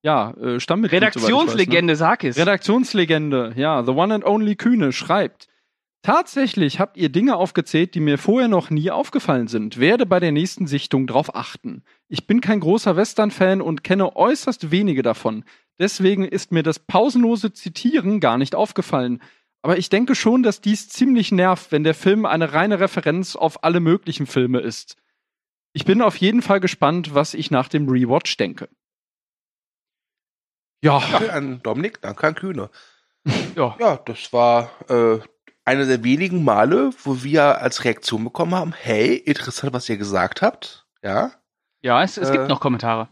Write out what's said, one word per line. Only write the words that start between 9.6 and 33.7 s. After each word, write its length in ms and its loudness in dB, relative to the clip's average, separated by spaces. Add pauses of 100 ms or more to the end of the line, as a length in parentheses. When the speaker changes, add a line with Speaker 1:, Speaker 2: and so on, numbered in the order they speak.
Speaker 1:
Werde 260 4
bei 140 2
der 140 0
nächsten 340 -2
Sichtung 400 -2
drauf 260 0
achten. 480 -12 (280)
Ich 180 -8
bin 140 2
kein 180 0
großer 380 2
Western-Fan 640 0
und 240 -6
kenne 320 0
äußerst 520 0
wenige 320 0
davon. 440 -2 (340)
Deswegen 480 0
ist 240 -6
mir 100 2
das 160 0
pausenlose 760 2
Zitieren 680 -2
gar 180 2
nicht 160 -2
aufgefallen. 680 -2 (400)
Aber 160 0
ich 100 -4
denke 260 2
schon, 300 2
dass 160 0
dies 300 -2
ziemlich 420 2
nervt, 400 2
wenn 140 0
der 100 2
Film 300 2
eine 260 0
reine 300 0
Referenz 560 -2
auf 260 -2
alle 160 2
möglichen 480 0
Filme 320 0
ist. 380 -10 (760)
Ich 140 -8
bin 160 4
auf 160 2
jeden 240 2
Fall 180 0
gespannt, 560 -2
was 180 0
ich 160 -8
nach 200 0
dem 180 -2
Rewatch 480 0
denke.“ 320 -6 (2250)
Ja. 180 4 (120)
Speaker 3:
Danke 220 0
an 300 -8
Dominik, 380 -6
danke 260 -4
an 80 -2
Kühne. 340 -8 (840)
Speaker 2:
Ja. 240 0